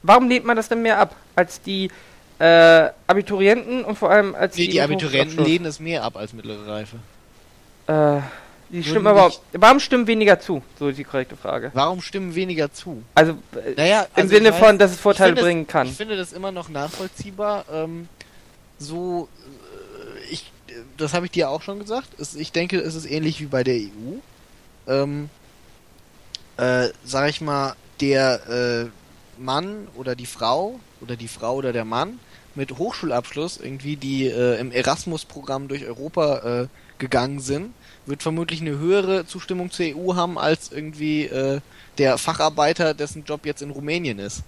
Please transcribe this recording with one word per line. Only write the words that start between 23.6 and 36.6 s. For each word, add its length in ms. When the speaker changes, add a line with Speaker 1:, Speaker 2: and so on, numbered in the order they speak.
Speaker 2:
der 120
E 140
U. 140
Ähm, 420
äh, 320
sag 240
ich 100
mal, 360
der, 480
äh, 400
Mann 600
oder 200
die 120
Frau 520
oder 140
die 120
Frau 280
oder 180
der 120
Mann 340
mit 240
Hochschulabschluss 800
irgendwie, 380
die, 320
äh, 320
im 120
Erasmus-Programm 960
durch 180
Europa, 800